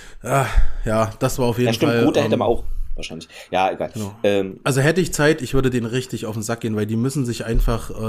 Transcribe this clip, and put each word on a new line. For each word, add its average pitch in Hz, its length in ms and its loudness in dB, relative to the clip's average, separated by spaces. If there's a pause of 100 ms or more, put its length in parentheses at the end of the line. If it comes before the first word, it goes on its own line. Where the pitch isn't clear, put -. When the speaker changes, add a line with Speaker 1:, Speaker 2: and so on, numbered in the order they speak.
(220)
Speaker 1:
Ah, 131 240 0 (400)
ja, 110 320 2
das 131 200 0
war 135 60 0
auf 117 140 0
jeden 123 80 2
Speaker 2:
Ja, 113 80 2
stimmt, 143 180 2
Speaker 1:
Fall, 117 140 2
Speaker 2:
Gotha 151 160 2
hätte 117 100 0
Speaker 1:
ähm, - 60 0
Speaker 2:
man 110 100 2
auch 120 160 0 (320)
wahrscheinlich. - 320 -12 (220)
Ja, 92 220 2
egal. 85 200 -6
Speaker 1:
Genau. 101 300 -8
Speaker 2:
Ähm, 98 420 0
Speaker 1:
Also 135 160 0
hätte 160 200 2
ich 175 120 -2
Zeit, 151 300 2
ich 127 120 -6
würde 131 160 4
denen 120 160 -2
richtig 117 400 -6
auf 107 80 -6
den 113 80 -6
Sack 113 180 -6
gehen, 110 160 -4
weil 107 100 0
die 110 100 -2
müssen 135 300 -2
sich 117 180 -4
einfach, 117 460 0 (180)